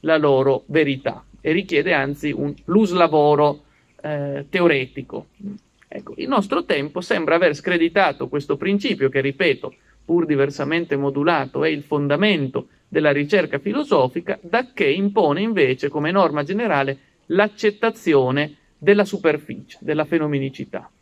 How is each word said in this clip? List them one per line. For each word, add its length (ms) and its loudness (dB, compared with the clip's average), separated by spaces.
la 160 2
loro 500 2
verità 560 -2
e 60 0
richiede 420 0
anzi 380 -2
un 220 -4
plus 300 2
lavoro, 680 4
eh, 480 -6
teoretico. 800 -2
Ecco, 260 -16
il 140 -10
nostro 340 0
tempo 380 -4
sembra 340 0
aver 180 4
screditato 760 0
questo 260 -2
principio 540 0
che, 100 0
ripeto, 560 -2
pur 200 2
diversamente 680 -2
modulato, 720 0
è 40 2
il 140 -4
fondamento 840 -2
della 240 0
ricerca 480 0
filosofica, 840 -2
dacché 460 -2
impone 540 0
invece 480 0
come 220 -2
norma 320 2
generale 540 -2
l'accettazione 1300 0
della 260 4
superficie, 760 -4
della 240 -2
fenomenicità. 840 -4